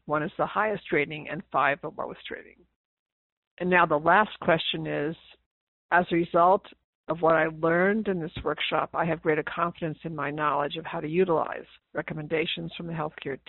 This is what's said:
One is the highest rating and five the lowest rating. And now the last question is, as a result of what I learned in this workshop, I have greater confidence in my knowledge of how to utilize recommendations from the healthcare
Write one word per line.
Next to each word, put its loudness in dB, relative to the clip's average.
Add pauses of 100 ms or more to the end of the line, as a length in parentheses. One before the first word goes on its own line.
One -2
is -6
the 0
highest -2
rating -2
and -8
five 2
the -10
lowest -10
rating. -14 (1000)
And -2
now 6
the 2
last 4
question 0
is, -4 (760)
as 6
a 2
result 4 (440)
of -4
what 6
I 2 (140)
learned 2
in -2
this -6 (100)
workshop, -2
I 0
have -2
greater 2
confidence -4
in -8
my -4
knowledge -2
of -10
how -8
to -4
utilize 0 (280)
recommendations -4
from -10
the -8
healthcare -6 (120)